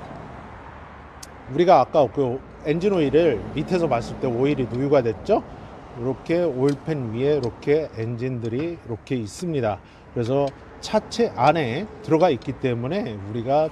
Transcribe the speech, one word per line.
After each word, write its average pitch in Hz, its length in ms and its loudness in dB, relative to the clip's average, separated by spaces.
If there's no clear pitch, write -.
우리가 170 280 8
아까 135 260 4
그 135 320 0
엔진 170 280 2
오일을 147 480 4
밑에서 165 320 0
봤을 117 320 0
때 139 80 -2
오일이 131 420 2
누유가 135 320 4
됐죠? 117 420 0
이렇게 135 440 -2
오일팬 135 680 0
위에 139 240 2
이렇게 143 600 0
엔진들이 120 880 -4
이렇게 120 300 -6
있습니다. 117 640 -2
그래서 131 320 0
차체 - 540 -2
안에 147 520 2
들어가 160 260 4
있기 131 240 -2
때문에 127 640 -2
우리가 131 400 0